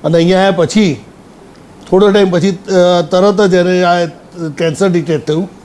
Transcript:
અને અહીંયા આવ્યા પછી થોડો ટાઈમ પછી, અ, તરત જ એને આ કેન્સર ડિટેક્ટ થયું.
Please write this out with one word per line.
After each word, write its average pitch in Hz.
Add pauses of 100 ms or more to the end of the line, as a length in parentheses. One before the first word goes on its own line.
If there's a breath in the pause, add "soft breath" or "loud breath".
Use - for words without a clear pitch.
અને 156
અહીંયા 175
આવ્યા 196
પછી 175 (840)
થોડો 196
ટાઈમ 196
પછી, 175
અ, 180
તરત 190
જ 196
એને 180
આ 175 (520)
કેન્સર 170
ડિટેક્ટ 165
થયું. 165 (140)